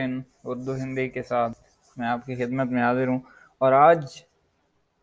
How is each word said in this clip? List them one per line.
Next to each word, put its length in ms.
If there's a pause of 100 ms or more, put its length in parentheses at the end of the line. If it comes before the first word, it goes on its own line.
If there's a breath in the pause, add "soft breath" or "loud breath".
in 160 (220)
उर्दू 280
हिंदी 360
के 140
साथ 280 (480)
मैं 80
आपकी 300
खिदमत 320
में 140
हाजिर 260
हूँ। 140 (380 loud breath)
और 120
आज 520 (800)